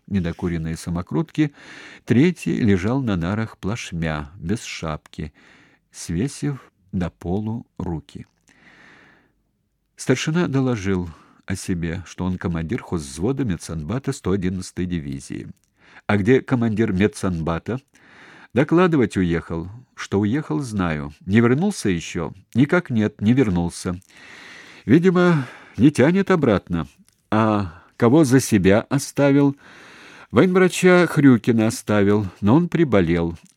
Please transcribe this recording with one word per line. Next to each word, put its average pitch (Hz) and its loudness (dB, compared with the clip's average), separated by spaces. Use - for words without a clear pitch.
недокуренные 85 -4
самокрутки. 90 -4
Третий 165 2
лежал 101 0
на 104 -2
нарах 104 -4
плашмя, 80 -6
без 87 -6
шапки, - -10
свесив 135 -8
до 90 -4
полу 107 -8
руки. - -10
Старшина 160 -2
доложил: 101 -2
о 95 -6
себе, 87 -6
что - -8
он 92 -4
командир 82 -6
хозвзвода 87 -6
медсанбата 85 -8
сто - -6
одиннадцатой 92 -4
дивизии. 71 -8
"А 104 2
где 117 4
командир 113 0
медсанбата?" 90 -2
"Докладывать 156 2
уехал. 85 -2
Что - -4
уехал, 147 -2
знаю. 87 -4
Не 101 4
вернулся 131 2
ещё?" 82 -6
"Никак 175 0
нет, 107 -2
не 107 2
вернулся. 92 -2
Видимо, 170 4
не 117 4
тянет 170 2
обратно. 104 0
А 104 0
кого 135 6
за 131 6
себя 98 4
оставил?" 143 2
"Военврача 180 4
Хрюкина 120 4
оставил, 104 0
но 104 4
он 175 2
приболел". 87 2